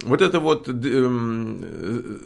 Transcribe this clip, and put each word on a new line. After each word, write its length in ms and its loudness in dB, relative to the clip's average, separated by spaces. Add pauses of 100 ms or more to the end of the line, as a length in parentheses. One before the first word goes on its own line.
вот 180 2
это 180 4
вот 300 2
д-, 200 -2
эм, 720 0
э, 640 -8